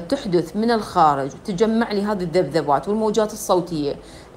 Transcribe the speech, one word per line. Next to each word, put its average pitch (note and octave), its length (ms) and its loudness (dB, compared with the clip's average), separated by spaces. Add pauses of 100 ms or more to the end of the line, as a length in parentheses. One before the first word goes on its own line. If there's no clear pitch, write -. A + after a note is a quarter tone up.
تحدث F3 460 -2
من A3+ 160 0
الخارج D3+ 640 2
وتجمع A3 580 0
لي G3+ 100 0
هذه G3+ 220 -2
الذبذبات D#3 640 0
والموجات G#3+ 460 0
الصوتية E3+ 600 -2 (420)